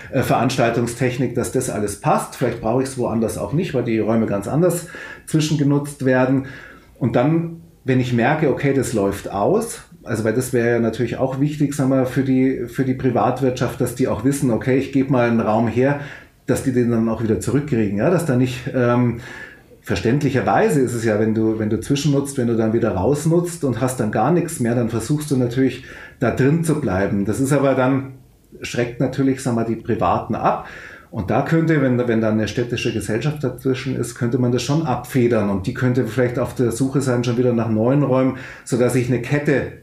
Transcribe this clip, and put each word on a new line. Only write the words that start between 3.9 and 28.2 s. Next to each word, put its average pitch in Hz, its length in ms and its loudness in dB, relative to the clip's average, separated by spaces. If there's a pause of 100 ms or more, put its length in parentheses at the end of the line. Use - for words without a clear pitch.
Räume 110 260 2
ganz 101 220 -4
anders 170 400 0 (380)
zwischengenutzt 143 800 0
werden. 127 420 2 (520)
Und 120 160 0
dann, 160 480 0 (220)
wenn 127 160 2
ich 123 120 -2
merke, 135 380 2
okay, 139 240 0
das 131 180 0
läuft 98 380 -2
aus, 147 520 -2 (200)
also 107 220 -4
weil 110 80 2
das 127 220 -2
wäre 117 160 2
ja 117 80 2
natürlich 113 400 -2
auch 131 220 -2
wichtig, 147 340 0
sagen 131 160 0
wir, 131 160 2
für 135 160 -2
die, 131 440 2
für 127 180 -4
die 123 100 0
Privatwirtschaft, 127 840 0
dass 123 140 -2
die 117 140 0
auch 104 160 -4
wissen, 139 260 2
okay, 127 280 2
ich - 140 -2
gebe 135 200 2
mal 120 160 4
einen 113 120 2
Raum 110 280 2
her, 131 320 2 (460)
dass 120 160 0
die 131 100 0
den 120 180 2
dann 113 180 2
auch 113 140 -2
wieder 107 180 2
zurückkriegen, 110 580 0
ja, 139 120 2
dass 165 140 2
da 123 120 2
nicht, 127 240 0 (140)
ähm, 123 460 2 (640)
verständlicherweise 131 960 2
ist 120 140 0
es 113 100 -4
ja, 107 140 2
wenn 110 160 2
du, 110 240 2
wenn 107 120 -2
du 110 100 0
zwischennutzt, 139 580 0
wenn 117 100 0
du 117 80 0
dann 110 160 2
wieder 113 180 2
rausnutzt 147 720 0
und 117 160 -2
hast 127 200 -2
dann 107 100 -2
gar 113 220 2
nichts 160 260 0
mehr, 120 160 0
dann 117 140 0
versuchst 143 420 -4
du 135 60 2
natürlich 127 480 0 (340)
da 117 120 2
drin 147 340 2
zu 151 160 0
bleiben. 98 440 0
Das 104 140 -2
ist 135 140 0
aber 135 220 4
dann, 131 400 0 (480)